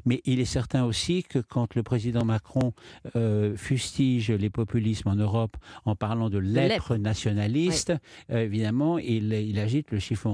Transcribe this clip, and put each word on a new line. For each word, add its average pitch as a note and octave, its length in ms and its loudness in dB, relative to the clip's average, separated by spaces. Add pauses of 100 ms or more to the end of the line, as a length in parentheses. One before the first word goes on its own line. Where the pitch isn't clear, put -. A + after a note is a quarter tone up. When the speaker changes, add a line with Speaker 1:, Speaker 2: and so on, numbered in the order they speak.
Speaker 1:
mais B2+ 180 2
il B2+ 160 2
est A#2+ 60 0
certain B2+ 380 0
aussi E3+ 400 0
que - 140 -4
quand A#2+ 360 -2
le A#2 80 2
président A#2 420 0
Macron, A#2 480 0 (440)
euh, G#2 380 2
fustige B2 760 0
les G#2 180 2
populismes G#2+ 600 0
en G2 40 2
Europe G#2+ 440 0 (260)
en A2 100 0
parlant A2+ 360 -2
de G2+ 80 0
lèpre A#2+ 560 2
Speaker 2:
Lèpre. - 20 2
Speaker 1:
nationaliste, G#2+ 960 0 (380)
Speaker 2:
Oui. B2 60 -2
Speaker 1:
euh, A2+ 80 0
évidemment, A2 540 0
il, A2 360 0
il G#2+ 240 -2
agite A#2 320 -2
le G#2+ 80 0
chiffon G#2+ 360 -2